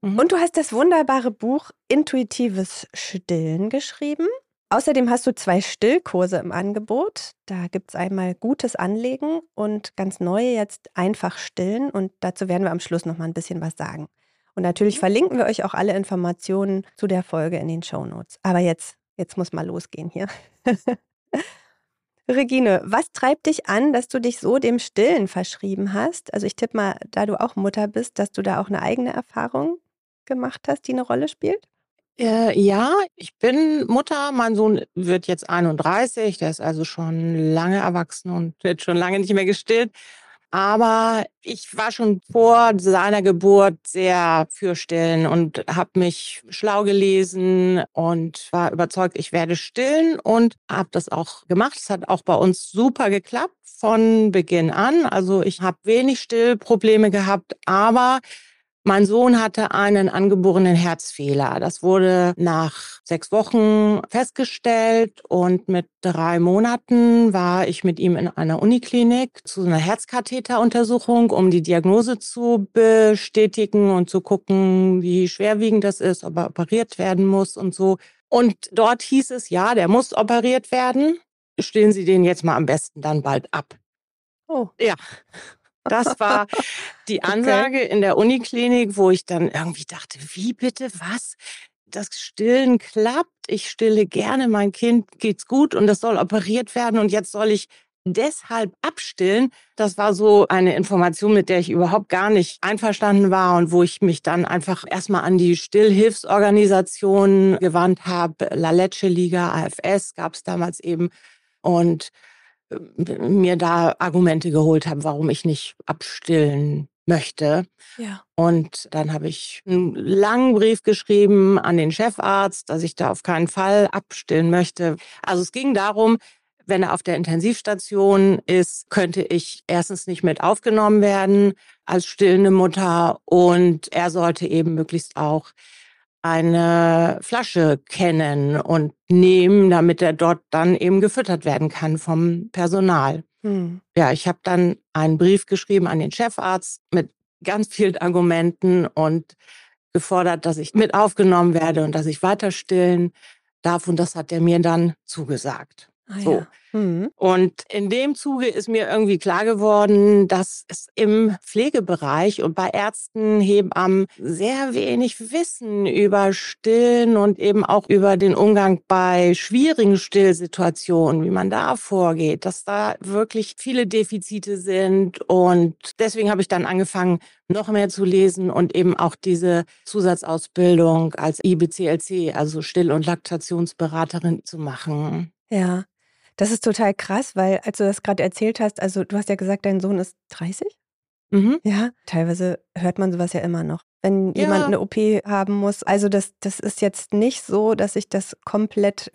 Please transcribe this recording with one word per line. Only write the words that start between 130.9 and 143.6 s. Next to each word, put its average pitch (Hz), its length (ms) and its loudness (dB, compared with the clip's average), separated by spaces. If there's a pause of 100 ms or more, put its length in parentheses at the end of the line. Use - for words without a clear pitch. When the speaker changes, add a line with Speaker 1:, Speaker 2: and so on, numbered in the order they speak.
Speaker 1:
werden 196 540 2 (320)
als 180 180 -2
stillende 190 460 4
Mutter 185 760 2
und 175 680 4
er 170 160 0
sollte 170 360 -2
eben 165 280 0
möglichst 160 420 -6
auch 151 360 -4 (680)
eine 170 1000 2
Flasche 165 560 0 (100)
kennen 151 720 0
und 156 320 0 (160)
nehmen, 185 640 6
damit 170 320 4
er 160 100 2
dort 165 380 0
dann 165 240 2
eben 185 260 2
gefüttert 196 460 -2
werden 151 240 -2
kann 156 260 -4
vom 170 540 -2
Personal. 175 720 0 (220)
Speaker 2:
Hm. 185 360 -6 (160)